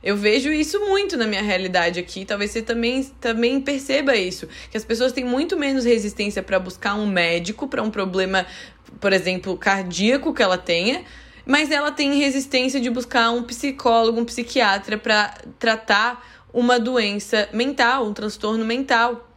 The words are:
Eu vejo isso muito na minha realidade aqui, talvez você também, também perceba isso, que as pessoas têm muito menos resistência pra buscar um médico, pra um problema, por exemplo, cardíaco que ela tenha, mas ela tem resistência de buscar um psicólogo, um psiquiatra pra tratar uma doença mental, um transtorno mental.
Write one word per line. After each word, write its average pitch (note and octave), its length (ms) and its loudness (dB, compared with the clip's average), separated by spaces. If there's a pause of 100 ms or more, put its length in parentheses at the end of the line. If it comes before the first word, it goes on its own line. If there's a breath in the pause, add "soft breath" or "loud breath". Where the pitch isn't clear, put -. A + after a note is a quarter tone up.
Eu G3+ 140 0
vejo A3 340 2
isso D#4 300 0
muito G4 360 0
na A3+ 100 0
minha G#3 160 -2
realidade F3+ 560 0
aqui, F#3+ 260 -10
talvez G#3 280 -4
você A3+ 100 -4
também, A#3 400 -2 (180)
também A#3 400 0
perceba C#4 560 0
isso, F#3 320 -4 (220 loud breath)
que - 60 -8
as G#3+ 80 -6
pessoas B3 280 0
têm B3+ 120 -4
muito D4+ 340 0
menos C4+ 260 0
resistência G#3 580 0
pra F#3+ 160 0
buscar F#3 360 -4
um G#3+ 120 -2
médico, F3 600 0
pra - 160 -4
um G#3+ 80 -2
problema, F#3+ 560 -2 (540 loud breath)
por G3 120 2
exemplo, F#3 460 -2
cardíaco G3 760 0
que - 100 0
ela F#3 140 4
tenha, F3+ 460 0 (420 loud breath)
mas D4 280 2
ela D4 180 0
tem D4 240 0
resistência C4 640 0
de A#3+ 80 0
buscar A#3 420 0
um A#3+ 120 -2
psicólogo, A#3 760 2
um A#3+ 40 0
psiquiatra G#3+ 720 0
pra G#3+ 380 0 (240)
tratar A3 720 0 (220 loud breath)
uma B3 280 4
doença G#3+ 720 0
mental, B3+ 560 2
um G#3 40 -4
transtorno A3 520 -4
mental. A#3+ 720 0